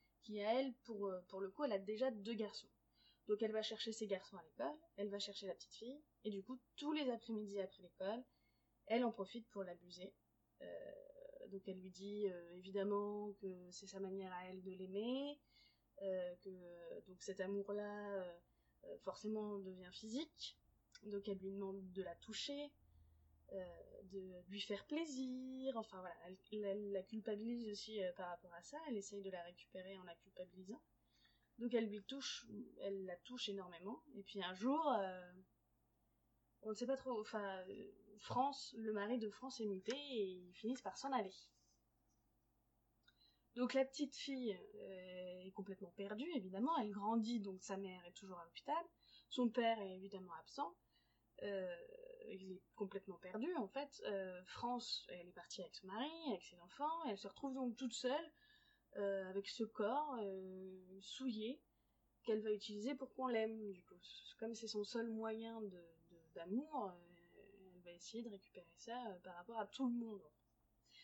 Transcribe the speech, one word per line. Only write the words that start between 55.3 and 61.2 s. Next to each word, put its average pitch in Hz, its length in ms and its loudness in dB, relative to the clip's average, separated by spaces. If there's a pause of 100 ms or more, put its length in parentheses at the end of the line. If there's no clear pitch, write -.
partie - 280 -8
avec 175 140 -6
son - 120 -12
mari, 226 240 0 (200)
avec 190 120 2
ses - 180 -16
enfants, 302 460 0
et 240 40 2
elle 196 80 0
se 202 100 -8
retrouve 269 260 -2
donc 254 220 2
toute 254 160 0
seule, 302 400 2 (640)
euh, 196 320 4
avec 196 200 2
ce - 160 2
corps, 254 560 4
euh, 190 840 -4
souillé, 240 580 0 (640)